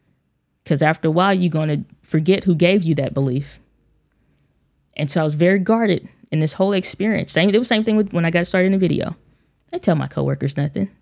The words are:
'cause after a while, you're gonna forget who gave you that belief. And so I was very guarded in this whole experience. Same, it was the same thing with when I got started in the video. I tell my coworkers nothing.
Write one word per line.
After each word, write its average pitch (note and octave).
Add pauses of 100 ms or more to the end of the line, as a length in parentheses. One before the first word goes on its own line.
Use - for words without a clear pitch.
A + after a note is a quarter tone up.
(640)
'cause C#3+
after D#3+
a -
while, F#3
you're F3+
gonna D#3 (180)
forget D#3
who F3
gave F3+
you D#3+
that C#3
belief. C#3 (1400)
And C#3+
so E3
I -
was D3+
very F#3
guarded G#3+ (220)
in D#3
this D#3
whole G3
experience. F#3+
Same, F#3
it G#3
was B3
the A#3
same G#3+
thing G#3+
with G3+
when E3
I E3+
got F3
started F#3
in F#3+
the G3
video. E3+ (560)
I E4+
tell F3
my C3+
coworkers C#3
nothing. D3+ (120)